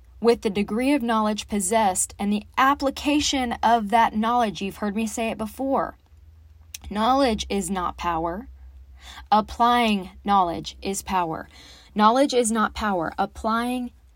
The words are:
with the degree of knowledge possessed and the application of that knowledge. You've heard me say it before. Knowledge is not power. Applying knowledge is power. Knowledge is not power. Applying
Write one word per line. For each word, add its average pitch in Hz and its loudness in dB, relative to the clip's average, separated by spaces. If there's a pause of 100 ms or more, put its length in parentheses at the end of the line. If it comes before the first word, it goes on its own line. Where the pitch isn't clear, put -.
(200)
with 233 2
the 226 -2
degree 208 0
of 277 2
knowledge 220 -2
possessed 202 0
and 202 -2
the 208 -2 (140)
application 277 0 (100)
of 220 4
that 226 2
knowledge. 226 0
You've 196 -8
heard 208 -6
me 220 -2
say 226 -6
it 202 -8
before. 220 -4 (920)
Knowledge 226 0
is 196 -4
not 180 -4
power. 170 -4 (840)
Applying 214 2 (120)
knowledge 180 0
is 196 -6
power. 175 -4 (460)
Knowledge 233 4
is 240 2
not 220 0
power. 190 -2
Applying 240 -4 (240)